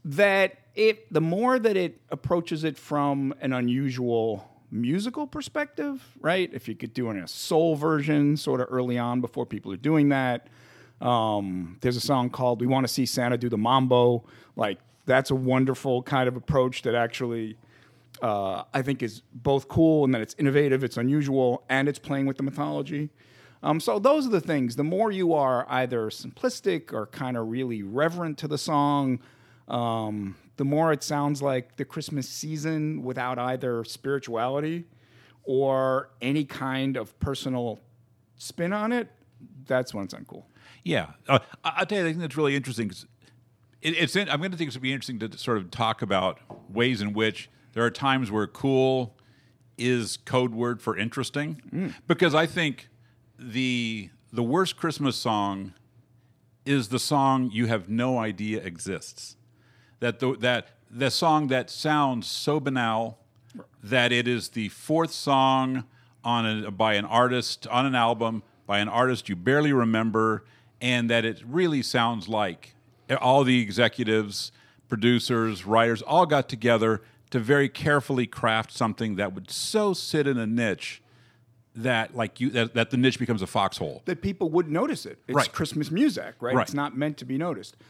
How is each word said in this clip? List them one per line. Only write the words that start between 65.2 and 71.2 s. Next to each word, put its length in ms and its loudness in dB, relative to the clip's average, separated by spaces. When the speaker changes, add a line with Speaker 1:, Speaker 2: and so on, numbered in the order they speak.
Speaker 2:
on 220 0
a, 260 -2
by 220 2
an 100 2
artist, 640 2
on 180 2
an 100 0
album, 480 2
by 140 0
an 80 0
artist 400 2
you 80 -4
barely 380 4
remember, 720 2
and 300 0
that 160 4